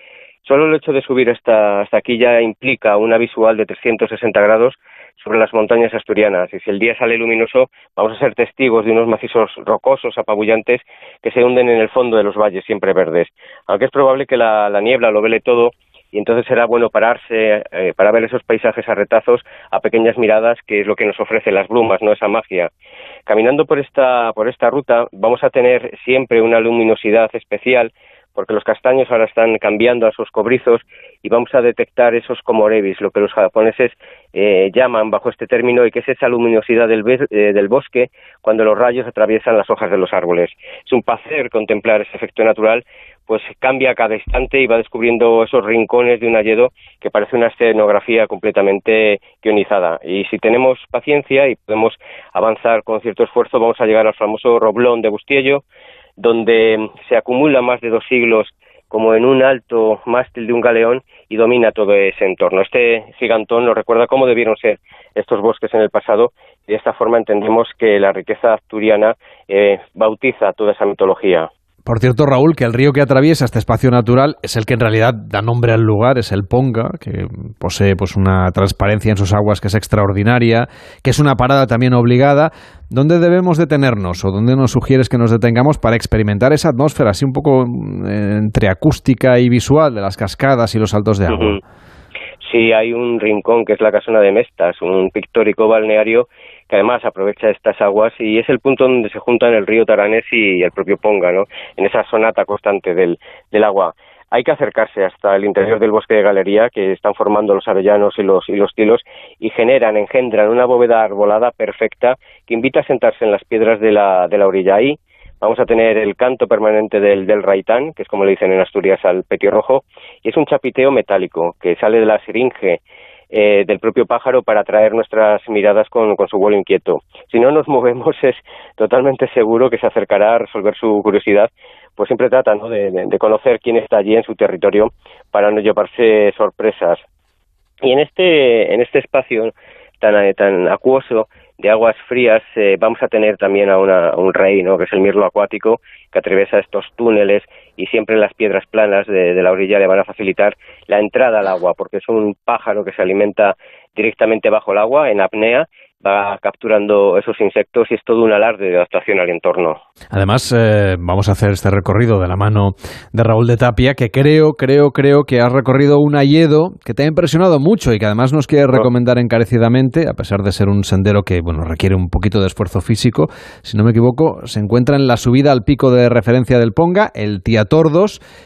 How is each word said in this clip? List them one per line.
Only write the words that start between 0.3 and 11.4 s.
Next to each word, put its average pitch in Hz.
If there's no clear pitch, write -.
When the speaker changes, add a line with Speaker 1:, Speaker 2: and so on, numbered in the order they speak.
Speaker 1:
Solo 143
el 156
hecho 151
de 135
subir 123
hasta, 107
hasta 104
aquí 117
ya 120
implica 113
una 113
visual 113
de 104
trescientos 113
sesenta 107
grados 110
sobre 107
las 110
montañas 113
asturianas, 101
y 95
si -
el 98
día 113
sale 113
luminoso, 113
vamos 110
a 107
ser 127
testigos 113
de 113
unos 117
macizos 113
rocosos 120
apabullantes 110
que 113
se 123